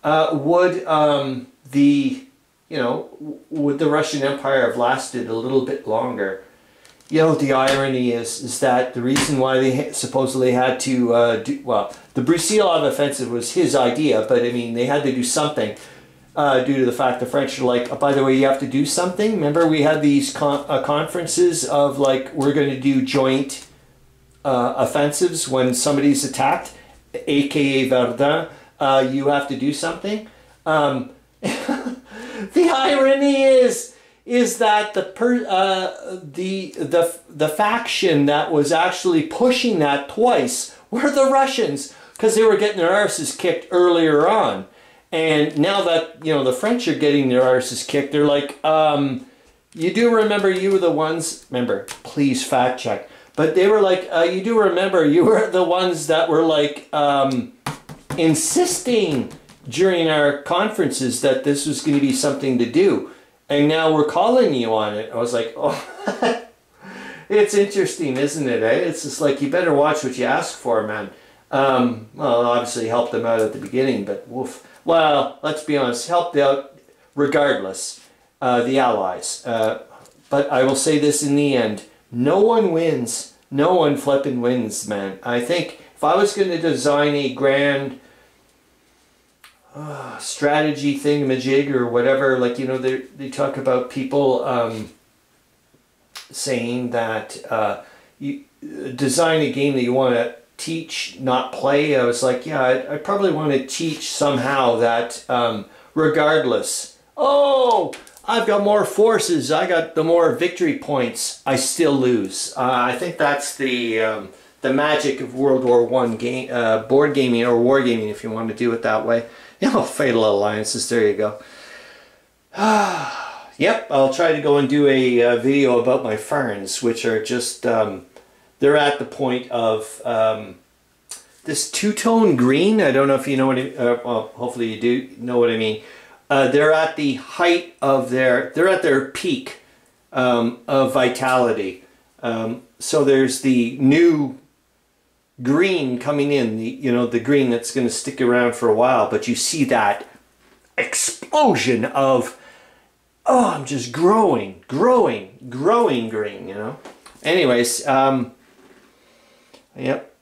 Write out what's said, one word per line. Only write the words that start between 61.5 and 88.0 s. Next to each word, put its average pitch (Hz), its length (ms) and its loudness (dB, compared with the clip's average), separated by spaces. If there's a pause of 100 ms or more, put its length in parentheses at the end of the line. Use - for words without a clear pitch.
was 147 160 -4
gonna 143 200 0
be 135 120 2
something 135 460 -2
to 117 80 2
do, 160 440 2 (380)
and 143 200 2
now 160 240 2
we're 147 180 2
calling 214 420 4
you 113 220 0
on 107 200 0
it." 107 180 -8
I 123 40 -8
was 120 160 -2
like, 113 240 -4
"Oh." - 240 -2 (260)
<laughs> 240 340 -2 (880)
It's 208 260 4
interesting, 190 640 0
isn't 143 320 -2
it, 110 140 0
eh? 165 260 2
It's - 140 -6
just 147 180 -8
like, 139 200 0
you 139 80 -2
better 170 240 0
watch 147 320 2
what 123 140 -6
you 123 80 0
ask 151 320 -2
for, 113 240 -2
man. 104 280 -8 (400)
Um, 127 640 0
well, 120 280 0
obviously 120 460 -2
helped 120 240 -2
them 117 120 -4
out 113 160 0
at 110 120 0
the 104 60 -12
beginning, 123 460 -2
but 101 240 -10
woof. 127 380 -10 (180)
Well, 151 580 2
let's 156 200 -6
be 147 160 -2
honest, 123 280 -2
helped 170 300 -2
out 139 420 0 (360)
regardless, 139 840 -2 (420)
uh, 123 200 2
the 131 160 0
Allies. 101 680 -2
Uh, 110 360 -2 (460)
but 139 240 0
I 127 120 2
will 135 120 2
say 151 220 0
this 147 240 2
in 143 120 0
the 143 220 2
end, 107 280 -2 (280)
no 143 280 2
one 214 320 4
wins. 156 600 -2 (180)
No 151 240 2
one 147 220 4
flippin' 139 460 -2
wins, 120 440 -2
man. 98 360 -6
I 120 180 -2
think 165 400 -4 (160)
if - 80 -6
I 160 120 2
was 202 200 2
gonna 185 240 0
design 147 540 0
a 139 180 -2
grand, 139 640 0 (1800)